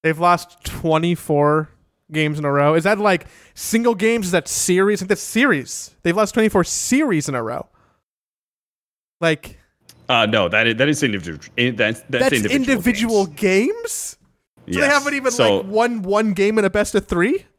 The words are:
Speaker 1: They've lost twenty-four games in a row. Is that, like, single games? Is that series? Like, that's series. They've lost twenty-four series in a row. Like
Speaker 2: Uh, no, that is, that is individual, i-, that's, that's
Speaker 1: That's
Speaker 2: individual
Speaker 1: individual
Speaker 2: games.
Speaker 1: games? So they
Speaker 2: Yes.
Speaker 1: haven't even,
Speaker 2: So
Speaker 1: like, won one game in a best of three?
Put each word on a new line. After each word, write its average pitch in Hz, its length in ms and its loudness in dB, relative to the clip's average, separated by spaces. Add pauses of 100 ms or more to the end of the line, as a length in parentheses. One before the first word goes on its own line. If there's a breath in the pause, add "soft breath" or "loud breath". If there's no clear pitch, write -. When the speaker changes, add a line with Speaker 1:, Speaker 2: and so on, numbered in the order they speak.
Speaker 1:
They've 160 160 0
lost 175 440 0
twenty-four 156 1040 0 (420)
games 151 280 -2
in 151 60 -6
a 139 60 0
row. 143 240 4
Is 165 100 2
that, 202 140 2
like, 202 280 0 (280 loud breath)
single 233 400 0
games? 220 320 0
Is 175 40 -2
that 175 160 0
series? 190 540 0
Like, 185 80 -10
that's 202 120 0
series. 220 840 -2
They've 170 120 2
lost 214 200 0
twenty-four 208 280 2
series 247 640 0
in 139 80 -6
a 117 80 -4
row. 117 240 -8 (1500)
Like - 380 -2 (500)
Speaker 2:
Uh, 117 180 4
no, 107 220 2
that 107 180 2
is, 113 120 2
that 135 100 2
is 147 160 0
individual, 87 360 -4 (180)
i-, 123 140 2
that's, 110 380 -2
that's 185 200 0
Speaker 1:
That's 147 60 0
Speaker 2:
individual 156 200 0 (160)
Speaker 1:
individual 208 560 0
Speaker 2:
games. 147 80 -16 (400)
Speaker 1:
games? - 420 -12 (500)
So 90 60 -8
they 92 60 -2
Speaker 2:
Yes. 277 140 2
Speaker 1:
haven't 285 220 0
even, 262 160 -2
Speaker 2:
So 220 260 2
Speaker 1:
like, 196 100 -4
won 226 360 0
one 208 300 0
game 202 240 0
in 202 80 2
a 190 40 2
best 208 260 -2
of 190 100 0
three? 208 400 -2 (140)